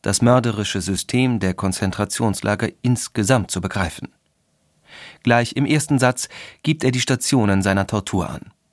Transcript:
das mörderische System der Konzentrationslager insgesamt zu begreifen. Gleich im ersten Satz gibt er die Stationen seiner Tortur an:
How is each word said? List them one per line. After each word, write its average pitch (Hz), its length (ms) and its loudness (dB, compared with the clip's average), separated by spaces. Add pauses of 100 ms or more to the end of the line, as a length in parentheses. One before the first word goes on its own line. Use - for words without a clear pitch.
das 101 220 -2
mörderische 113 580 2
System 113 600 -2
der 92 120 0
Konzentrationslager 101 1160 -2 (120)
insgesamt 110 680 0
zu 92 100 -4
begreifen. 90 480 -4 (1120)
Gleich 120 340 2
im 139 100 0
ersten 147 320 2
Satz 123 320 0 (320)
gibt 156 220 0
er 131 60 4
die 127 120 0
Stationen 110 580 2
seiner 98 260 2
Tortur 95 440 -2
an: - 200 -14 (220)